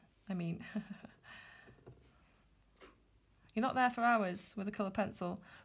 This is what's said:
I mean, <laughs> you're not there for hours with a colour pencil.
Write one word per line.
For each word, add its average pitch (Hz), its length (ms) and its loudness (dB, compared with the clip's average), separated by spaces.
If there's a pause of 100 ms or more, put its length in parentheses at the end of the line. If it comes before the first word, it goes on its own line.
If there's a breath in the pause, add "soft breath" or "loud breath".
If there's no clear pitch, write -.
(300 loud breath)
I 196 40 -4
mean, 170 300 -2 (100)
<laughs> 214 100 -4 (2750 loud breath)
you're 214 80 2
not 262 140 2
there 254 140 6
for 240 120 -2
hours 214 540 4
with 196 120 -4
a 208 40 -2
colour 202 180 -2
pencil. 196 500 -2 (260 loud breath)